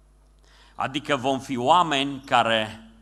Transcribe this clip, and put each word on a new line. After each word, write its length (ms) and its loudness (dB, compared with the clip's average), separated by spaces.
Adică 400 -4
vom 240 -2
fi 180 -8
oameni 640 2
care 680 0